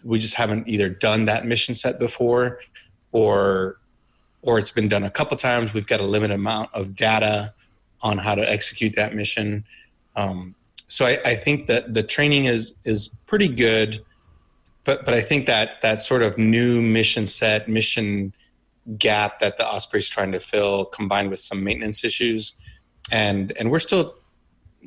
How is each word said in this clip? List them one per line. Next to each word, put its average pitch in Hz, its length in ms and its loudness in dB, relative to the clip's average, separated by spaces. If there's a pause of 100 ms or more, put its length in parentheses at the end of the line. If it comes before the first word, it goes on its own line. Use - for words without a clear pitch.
we 113 160 0
just 107 160 0
haven't 110 320 -2
either 104 220 0
done 110 360 0
that 113 200 0
mission 117 300 0
set - 240 -2
before, 123 600 0 (520)
or, 98 680 2 (640)
or 117 160 2
it's 107 140 0
been 107 160 0
done 101 160 0
a 98 60 -4
couple 147 260 -2
times. 120 380 0
We've 107 140 -4
got 110 120 2
a 98 60 -2
limited 104 280 0
amount 110 400 -4
of 98 220 -6
data 107 580 0 (480)
on 104 160 -2
how 101 180 -2
to 104 140 0
execute 104 460 0
that 104 200 -2
mission. 104 500 -4 (500)
Um, 92 400 -6 (320)
so - 180 0
I, 123 200 2
I 120 100 0
think 143 320 -2
that 120 260 0
the 110 100 0
training 143 420 2
is, 113 400 -2
is 110 240 -2 (160)
pretty 202 240 2
good, 110 540 2 (800)
but, - 220 0
but 120 80 2
I 117 80 4
think 139 240 0
that, 113 360 0
that 110 200 2
sort 123 220 4
of 104 140 2
new 117 440 4
mission 113 460 2
set, 107 420 0
mission 101 640 -2 (640)
gap 104 420 0
that 101 180 -2
the 113 80 -2
Osprey's 104 440 -2
trying 98 220 -4
to 90 80 -2
fill, 101 460 0
combined 101 440 -2
with 95 100 -6
some 98 240 -4
maintenance 107 400 -2
issues, 113 560 -2 (520)
and, 101 480 0
and 110 100 0
we're 160 100 2
still, - 360 0 (720)